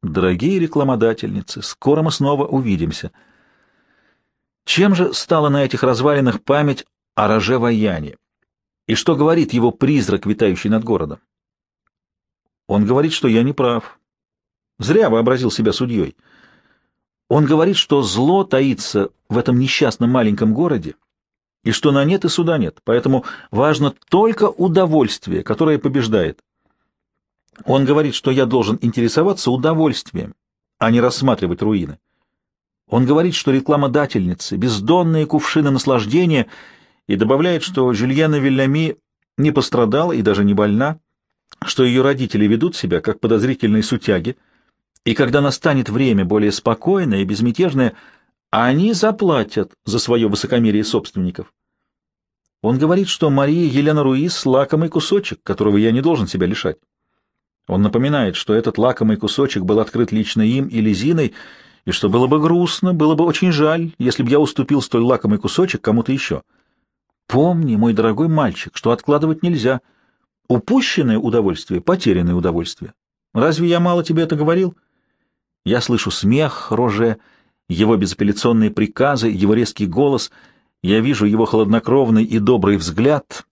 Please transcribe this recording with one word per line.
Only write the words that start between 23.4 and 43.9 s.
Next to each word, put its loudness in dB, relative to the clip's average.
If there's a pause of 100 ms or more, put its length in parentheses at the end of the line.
важно 0 (160)
только 2
удовольствие, 0
которое 0
побеждает. -2 (1200)
Он 2
говорит, 2
что -2
я 2
должен 0
интересоваться 0
удовольствием, -2 (440)
а 2
не 4
рассматривать 0
руины. -2 (920)
Он 2
говорит, 2
что -2
рекламодательницы — 0
бездонные 0
кувшины 0
наслаждения, 0 (580)
и -2
добавляет, 0
что -2
Жюльена 0
Вильями 0 (400)
не 2
пострадала 0
и -2
даже 2
не 4
больна, 0 (680)
что 0
ее 2
родители 0
ведут 0
себя -2
как -6
подозрительные 0
сутяги, -2 (680)